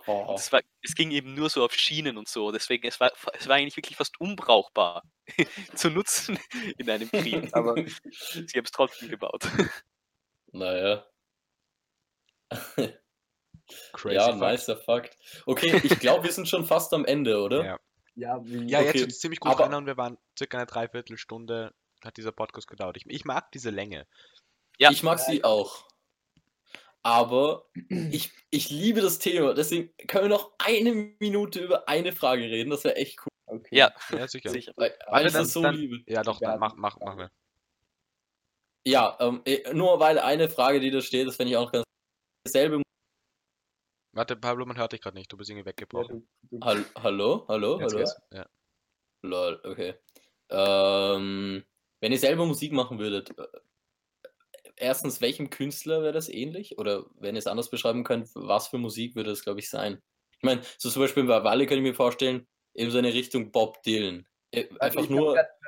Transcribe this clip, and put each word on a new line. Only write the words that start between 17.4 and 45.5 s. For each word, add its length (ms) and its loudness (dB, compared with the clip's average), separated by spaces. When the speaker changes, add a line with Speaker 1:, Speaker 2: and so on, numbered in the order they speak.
Speaker 1:
oder? 220 0
Speaker 3:
Ja. 160 -8
Speaker 4:
Ja, 280 -6
wie 260 -8
Speaker 3:
Ja, 120 4
jetzt 80 6
Speaker 1:
Okay, 120 4
Speaker 3:
wird's 200 -4
ziemlich 180 -6
gut 120 2
Speaker 1:
aber 120 6
Speaker 3:
reinhauen. 220 0
Wir 100 -6
waren 220 -4
circa 200 -6
eine 100 -4
Dreiviertelstunde, 1040 -8
hat 140 -18
dieser 160 -8
Podcast 340 -10
gedauert. 300 -10
Ich, 100 -18
ich 160 -10
mag 300 -6
diese 160 -8
Länge. 360 -8
Speaker 2:
Ja. 140 10
Speaker 1:
Ich 120 0
mag 160 2
Speaker 4:
Ja, 60 -2
Speaker 1:
sie 120 0
Speaker 4:
ja. 80 0
Speaker 1:
auch. 420 0
Aber 720 4
Speaker 4:
<clears throat> 360 -6
Speaker 1:
ich, 200 -4
ich 200 -2
liebe 300 2
das 200 2
Thema. 340 2
Deswegen 400 0
können 180 2
wir 120 2
noch 220 -6
eine 320 4
Minute 440 -2
über 240 0
eine 240 0
Frage 320 0
reden. 280 -2
Das 120 -4
wär 140 2
echt 240 -4
cool. 380 -12
Speaker 4:
Okay. 180 0
Speaker 2:
Ja. 160 10
Speaker 3:
Ja, 160 -6
sicher. 220 -10
Speaker 2:
Sicher. 260 -8
Speaker 1:
Weil, 180 0
Speaker 3:
Warte, 40 -4
Speaker 1:
weil 160 6
ich 60 4
Speaker 3:
dann, 100 2
Speaker 1:
das 100 -2
so 80 0
Speaker 4:
dann 140 4
Speaker 1:
liebe. 360 -8
Speaker 3:
Ja, 120 0
doch, 180 -4
Speaker 4:
Ja. 100 -2
Speaker 3:
dann 80 -2
mach, 160 0
mach, 240 -6
mach 160 -10
mal. 160 -12
Speaker 1:
Ja, 360 4
ähm, 240 0
eh, 280 0
nur 280 6
weil 180 6
eine 300 2
Frage, 320 4
die 100 0
da 100 0
steht, 260 -2
das 100 -6
fänd 140 -2
ich 40 0
auch 100 2
noch 60 -8
ganz, 140 0
selbe 340 2
Speaker 3:
Warte, 220 -4
Pablo, 300 -4
man 120 -12
hört 140 -4
dich 100 -10
grad 120 -10
nicht. 180 -18
Du 60 -16
bist 120 -16
irgendwie 120 -12